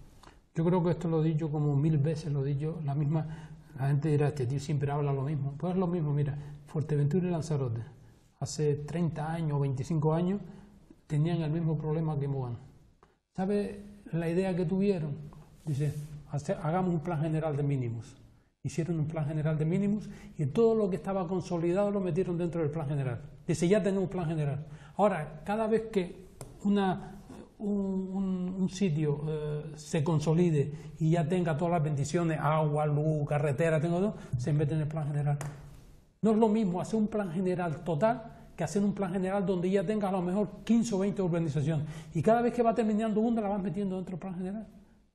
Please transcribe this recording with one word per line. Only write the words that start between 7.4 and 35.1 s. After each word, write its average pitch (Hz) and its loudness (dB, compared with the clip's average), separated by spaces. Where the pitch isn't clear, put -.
hace 147 0
treinta 156 -2
años 160 -2
o - 2
veinticinco 143 0
años, 185 0
tenían 165 0
el 151 -2
mismo 160 0
problema 156 -2
que 139 -2
Mogán. 127 -4
¿Sabe 202 -2
la 165 0
idea 185 2
que 180 0
tuvieron? 185 2
Dice, 147 0
"Hace-, 151 -4
hagamos 180 0
un 160 0
plan 170 -2
general 156 0
de 147 0
mínimos". 123 -2
Hicieron 160 -2
un 151 0
plan 156 -2
general 156 0
de 156 0
mínimos 202 0
y 151 0
todo 226 4
lo 208 2
que 185 -2
estaba 190 -2
consolidado 180 0
lo 202 0
metieron 180 0
dentro 170 -2
del 147 2
plan 156 -4
general. 131 -2
Dice, 175 2
"Ya 202 6
tenemos 190 2
un - -2
plan 180 -4
general". 151 -2
Ahora, 180 0
cada 214 0
vez 220 2
que 175 -2
una, 196 2
un, 196 -2
un, 185 -2
un 185 2
sitio, 151 0
eh, 151 -4
se - -2
consolide 160 2
y 160 4
ya 165 2
tenga 175 2
todas 170 0
las 165 2
bendiciones, 156 0
agua, 151 2
luz, 151 2
carretera, 151 2
tengo 170 2
todo, 208 0
se - 0
mete 151 2
en 156 0
el 147 -2
plan 156 -4
general. 147 0